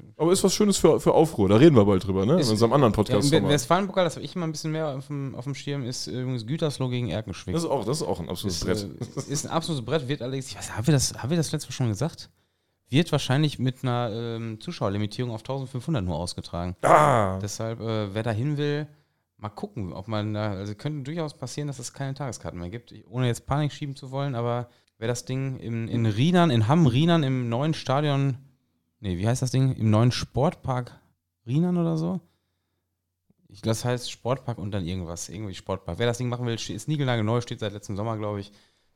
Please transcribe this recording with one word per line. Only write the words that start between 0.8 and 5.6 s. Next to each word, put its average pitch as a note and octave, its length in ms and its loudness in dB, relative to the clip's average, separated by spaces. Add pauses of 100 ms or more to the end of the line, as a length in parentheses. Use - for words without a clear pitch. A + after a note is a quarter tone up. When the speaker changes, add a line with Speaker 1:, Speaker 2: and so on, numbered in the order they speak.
Speaker 1:
für - 140 4
Aufruhr. C3 360 4
Da G#2 80 8
reden D3 180 10
wir G#2 100 10
bald G2 200 4
drüber, F#2+ 200 2
ne? D#3 140 4
Speaker 2:
Ist C#3 80 2
Speaker 1:
In A2 60 4
unserem A2+ 200 4
anderen C3 200 6
Speaker 2:
ja, - 60 0
im G#2 40 4
Speaker 1:
Podcast-Format. C#3 480 2
Speaker 2:
Westfalen-Pokal, F#3 540 2
das D#3+ 100 -2
hab - 80 -10
ich - 120 -12
immer F3 120 -4
ein D#3+ 40 -4
bisschen D#3 200 -6
mehr D#3 240 -2
auf C#3 120 -10
dem, C#3 280 -8
auf B2+ 80 -10
dem C3+ 120 -6
Schirm, C#3+ 280 -6